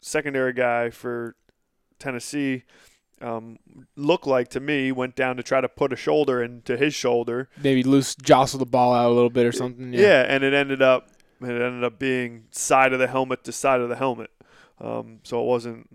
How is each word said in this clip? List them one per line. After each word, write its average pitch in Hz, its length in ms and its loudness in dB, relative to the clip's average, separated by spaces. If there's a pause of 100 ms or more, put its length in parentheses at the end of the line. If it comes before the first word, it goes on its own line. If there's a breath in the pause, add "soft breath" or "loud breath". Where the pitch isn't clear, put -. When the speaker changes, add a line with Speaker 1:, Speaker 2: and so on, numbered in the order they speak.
Speaker 1:
secondary 135 500 -2
guy 120 380 0
for 120 440 -10 (640)
Tennessee, 135 680 -6 (580 soft breath)
um, 113 360 -10 (380)
looked 147 300 0
like 127 220 0
to 131 120 -8
me 139 320 -2
went 127 240 -6
down 127 220 -4
to 120 40 -10
try 131 200 0
to 123 60 -2
put 139 220 -2
a 127 60 -6
shoulder 139 460 0
into 120 340 -6
his 143 160 0
shoulder. 120 640 -2
Speaker 2:
Maybe 135 260 2
loose, 135 340 2
jostle 135 420 4
the 127 80 -2
ball 123 260 2
out 120 180 4
a 120 40 4
little 120 160 4
bit 120 160 2
or 120 60 0
something. 123 420 -8
Yeah. 185 60 2
Speaker 1:
Yeah, 160 280 6
and 135 160 0
it 135 80 2
ended 139 300 0
up, 131 260 4 (320)
it 127 80 -10
ended 120 360 -4
up 113 140 -6
being 123 520 -6
side 131 420 2
of 127 60 -2
the 127 100 2
helmet 131 360 -4
to 120 80 -12
side 131 280 0
of 120 80 -4
the 120 80 -6
helmet. 117 340 -6 (500 soft breath)
Um, 113 440 -12
so 120 180 -6
it 120 40 -2
wasn't, 117 480 -4